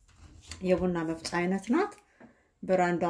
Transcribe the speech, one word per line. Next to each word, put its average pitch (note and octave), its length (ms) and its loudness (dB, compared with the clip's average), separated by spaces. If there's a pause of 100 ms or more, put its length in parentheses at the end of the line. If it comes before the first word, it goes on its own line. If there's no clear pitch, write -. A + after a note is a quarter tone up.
(640)
የቡና F3+ 420 2
መፍጫ D#3+ 320 -6
አይነት F#3 340 0
ናት። F#4+ 240 2 (720)
ብራንዷ F3+ 460 2